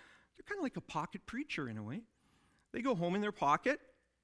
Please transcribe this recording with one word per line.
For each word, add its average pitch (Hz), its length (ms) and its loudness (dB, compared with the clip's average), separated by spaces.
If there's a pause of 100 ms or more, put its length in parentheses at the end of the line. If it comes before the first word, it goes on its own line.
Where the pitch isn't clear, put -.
(360)
they're - 100 -20
kinda 403 160 -4
like 269 140 -2
a 175 60 -6
pocket - 440 -6
preacher 226 440 -4
in 110 80 -6
a 107 60 -6
way. 151 200 -8 (720)
They 247 80 -2
go 254 120 4
home 175 220 2
in 208 60 2
their 208 100 2
pocket, 160 480 4 (440)